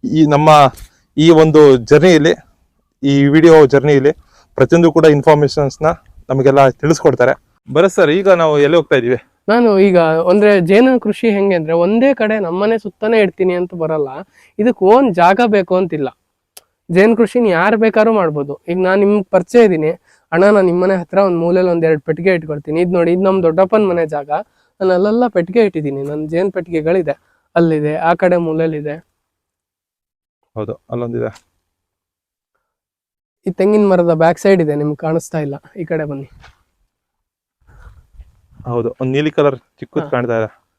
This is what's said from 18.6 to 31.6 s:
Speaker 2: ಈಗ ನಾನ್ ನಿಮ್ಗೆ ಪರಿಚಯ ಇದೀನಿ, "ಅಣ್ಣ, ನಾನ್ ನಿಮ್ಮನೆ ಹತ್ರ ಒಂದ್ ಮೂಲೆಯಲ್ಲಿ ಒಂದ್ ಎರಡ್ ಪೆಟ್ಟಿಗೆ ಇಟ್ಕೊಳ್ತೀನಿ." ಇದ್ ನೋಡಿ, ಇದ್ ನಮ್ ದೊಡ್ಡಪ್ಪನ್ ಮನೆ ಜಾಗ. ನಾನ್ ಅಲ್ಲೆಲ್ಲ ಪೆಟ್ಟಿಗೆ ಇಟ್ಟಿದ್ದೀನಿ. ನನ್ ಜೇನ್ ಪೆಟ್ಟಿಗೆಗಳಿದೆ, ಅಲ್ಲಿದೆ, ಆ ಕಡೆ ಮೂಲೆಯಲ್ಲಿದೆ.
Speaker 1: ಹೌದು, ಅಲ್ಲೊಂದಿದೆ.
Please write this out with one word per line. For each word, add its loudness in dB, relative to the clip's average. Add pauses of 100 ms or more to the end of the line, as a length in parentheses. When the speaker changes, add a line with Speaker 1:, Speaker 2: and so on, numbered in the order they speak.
Speaker 2:
ಈಗ -6
ನಾನ್ 0
ನಿಮ್ಗೆ 0
ಪರಿಚಯ 2
ಇದೀನಿ, -2 (420)
"ಅಣ್ಣ, 0
ನಾನ್ 2
ನಿಮ್ಮನೆ -2
ಹತ್ರ -6
ಒಂದ್ 0
ಮೂಲೆಯಲ್ಲಿ -2
ಒಂದ್ -2
ಎರಡ್ -2
ಪೆಟ್ಟಿಗೆ -4
ಇಟ್ಕೊಳ್ತೀನಿ." -6
ಇದ್ -2
ನೋಡಿ, 0
ಇದ್ -2
ನಮ್ 0
ದೊಡ್ಡಪ್ಪನ್ 0
ಮನೆ -2
ಜಾಗ. -10 (520)
ನಾನ್ 0
ಅಲ್ಲೆಲ್ಲ 0
ಪೆಟ್ಟಿಗೆ -2
ಇಟ್ಟಿದ್ದೀನಿ. -6
ನನ್ -10
ಜೇನ್ -4
ಪೆಟ್ಟಿಗೆಗಳಿದೆ, -4 (440)
ಅಲ್ಲಿದೆ, -2
ಆ -2
ಕಡೆ -2
ಮೂಲೆಯಲ್ಲಿದೆ. -6 (1500)
Speaker 1:
ಹೌದು, -10
ಅಲ್ಲೊಂದಿದೆ. -10 (2000)